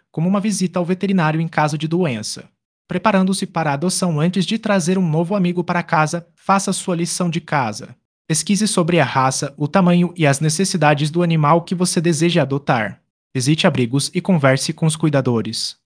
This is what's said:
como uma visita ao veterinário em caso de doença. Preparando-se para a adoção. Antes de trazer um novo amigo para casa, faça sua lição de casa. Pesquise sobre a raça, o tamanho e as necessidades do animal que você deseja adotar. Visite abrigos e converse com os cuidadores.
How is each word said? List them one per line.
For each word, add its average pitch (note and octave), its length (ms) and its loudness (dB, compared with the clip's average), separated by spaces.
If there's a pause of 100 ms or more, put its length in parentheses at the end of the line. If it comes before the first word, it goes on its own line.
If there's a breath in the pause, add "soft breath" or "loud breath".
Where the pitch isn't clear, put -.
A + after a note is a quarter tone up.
(100)
como D#3+ 160 -2
uma G3 140 0
visita F#3 380 -2
ao F3 80 -2
veterinário F3+ 540 0
em E3 80 -4
caso D3+ 280 0
de D#3 100 -4
doença. D#3 640 -4 (400)
Preparando-se F#3+ 580 0
para D#3 240 -2
a C#3+ 40 0
adoção. E3+ 440 -2
Antes F3+ 280 0
de A3 120 -2
trazer F#3+ 380 0
um F#3 120 2
novo E3+ 280 0
amigo F3 260 0
para F3 200 -2
casa, D#3+ 520 0
faça G3 380 0
sua F#3 240 -4
lição F3 320 -2
de E3 140 -2
casa. A#2 520 -4 (320)
Pesquise G3 420 0
sobre E3+ 320 2
a C#3 40 4
raça, C3 520 -2
o D3 100 -2
tamanho F3 500 4
e D#3+ 80 0
as C#3 140 4
necessidades D3+ 720 2
do E3+ 120 0
animal E3 400 2
que F#3 120 -6
você F3 260 0
deseja E3 420 2
adotar. C3 580 -2 (340)
Visite C#3 320 0
abrigos B2+ 480 0
e F#3 60 -2
converse D3+ 520 2
com E3 140 -2
os D#3 80 0
cuidadores. B2+ 800 -2 (120)